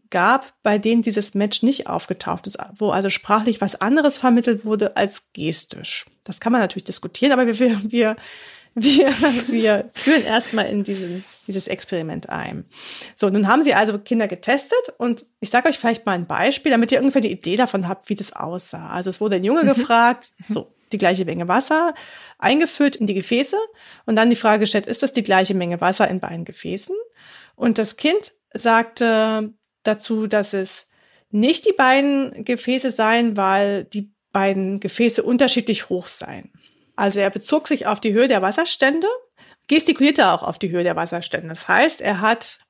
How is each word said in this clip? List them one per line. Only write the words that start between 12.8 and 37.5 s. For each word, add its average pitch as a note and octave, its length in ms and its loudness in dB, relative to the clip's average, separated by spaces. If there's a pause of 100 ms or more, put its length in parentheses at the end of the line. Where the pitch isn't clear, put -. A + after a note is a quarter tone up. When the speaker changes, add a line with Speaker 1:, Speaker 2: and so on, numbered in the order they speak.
Speaker 1:
So, - 160 0
nun G3+ 160 2
haben B3+ 160 4
sie C#4 100 4
also G#3+ 240 2
Kinder A3 300 -2
getestet C#4 720 -2
und A#3+ 260 -4 (140)
ich G3 100 -8
sag A#3+ 160 2
euch D#4+ 140 2
vielleicht A#3 260 -2
mal G3+ 60 0
ein F3 160 -2
Beispiel, B3+ 440 0
damit A#3 200 2
ihr C4+ 80 4
ungefähr C4+ 220 2
die G#3+ 100 -2
Idee F#3 240 -4
davon G#3 320 0
habt, F#3 220 -8
wie G#3 60 0
das G3+ 180 -10
aussah. E3+ 560 -10
Also F3+ 200 -4
es F3+ 100 -6
wurde G3+ 180 0
ein F#3 60 -2
Junge C#4+ 200 2
Speaker 2:
Mhm. D#4 60 4
Speaker 1:
gefragt, A#3+ 600 2 (180)
Speaker 2:
Mhm. G#3 60 -4
Speaker 1:
so, - 200 -8 (180)
die G#3+ 80 -4
gleiche F#3 260 2
Menge E3+ 220 -4
Wasser, D#4 480 0 (420)
eingeführt C#4+ 580 2
in G#3 120 -2
die G3 80 -2
Gefäße A#3+ 420 -2 (480)
und A3+ 100 0
dann A3+ 140 4
die A#3 60 4
Frage G#3+ 240 2
gestellt, G#3 260 0
ist - 160 -4
das C4+ 100 0
die A#3 120 0
gleiche F#3+ 320 2
Menge F3 260 -2
Wasser F#3+ 260 2
in F#3+ 120 -4
beiden E3+ 260 -8
Gefäßen? G3 500 -10 (600)
Und A#3 240 2
das G#3+ 180 -4
Kind F#4 360 0 (200)
sagte A3+ 1000 0 (280)
dazu, A3 460 -2
dass G#3 260 -2
es F#3+ 340 -6 (440)
nicht A#3+ 340 2
die G4 80 4
beiden C4+ 720 2
Gefäße B3 460 -2
seien, A3+ 460 2
weil G3 480 0
die G3+ 260 -10 (200)
beiden G3 480 0
Gefäße A#3 440 0
unterschiedlich B3 680 0
hoch F3+ 180 -4
seien. - 440 -10 (440)
Also G3+ 240 0
er G3 100 0
bezog D4 380 -2